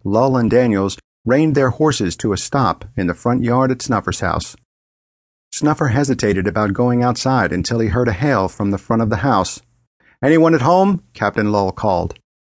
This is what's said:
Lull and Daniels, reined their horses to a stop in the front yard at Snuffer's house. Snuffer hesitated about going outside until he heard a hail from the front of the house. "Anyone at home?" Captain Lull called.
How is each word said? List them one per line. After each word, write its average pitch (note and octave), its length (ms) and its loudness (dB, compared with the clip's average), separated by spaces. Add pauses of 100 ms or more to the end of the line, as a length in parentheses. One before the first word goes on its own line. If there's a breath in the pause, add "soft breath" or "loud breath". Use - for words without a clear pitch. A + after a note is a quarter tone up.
Lull B2 340 2
and A2+ 120 0
Daniels, G#2+ 460 2 (300)
reined C#3+ 280 2
their C3+ 160 2
horses A#2+ 480 0
to G#2 160 -2
a - 20 -4
stop A#2+ 480 -2 (140)
in F#2 80 0
the F2 80 0
front A#2+ 280 -2
yard B2 280 2
at B2+ 100 -4
Snuffer's G2 400 -4
house. E2+ 340 -4 (1000)
Snuffer D3+ 340 0
hesitated A2 580 0
about G#2 280 -2
going B2 280 0
outside B2 480 0
until F#2 280 -2
he A2+ 100 0
heard A#2+ 200 0
a A2 40 0
hail A2 340 0
from G2+ 260 -4
the G2+ 40 -2
front A2+ 240 -2
of A2+ 80 0
the G#2+ 160 -2
house. G#2 380 0 (600 soft breath)
"Anyone D#3+ 320 4
at C#3+ 60 2
home?" F#3 420 2 (120)
Captain G#2 360 -2
Lull G2 220 0
called. F2+ 460 -2 (240)